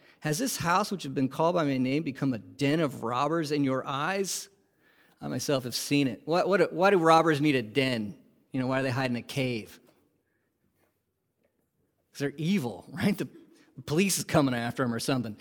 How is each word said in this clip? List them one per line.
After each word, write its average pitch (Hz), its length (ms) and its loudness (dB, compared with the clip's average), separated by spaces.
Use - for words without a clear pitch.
"Has 151 140 -2
this 247 220 -4
house 175 320 2
which 180 140 -6
has 139 80 -8
been 131 180 0
called 165 240 2
by 165 100 2
my 135 140 0
name 131 240 0
become 139 320 -2
a 110 40 -6
den 143 420 0
of 127 220 -2
robbers 143 480 0
in 147 140 0
your 131 220 0
eyes? 170 640 -4
I 147 100 -10
myself 135 360 -2
have 117 100 -8
seen 143 320 0
it." 120 200 -6
Why, 165 180 2
what, 180 300 2
why 185 160 4
do 196 80 6
robbers 160 420 6
need 147 140 2
a 127 80 0
den? 110 520 -2
You 131 80 -4
know, 127 60 -2
why 131 140 -2
do - 20 -2
they 131 80 -2
hide 131 200 -2
in 120 60 -4
a 113 60 -6
cave? 123 580 -6
'Cause - 60 -16
they're 143 180 -4
evil, 147 560 -2
right? 202 240 0
The, - 100 -4
the 131 60 -16
police 180 360 0
is - 60 -6
coming 139 300 4
after 120 300 -2
'em 120 80 0
or 113 80 -4
something. 120 400 -2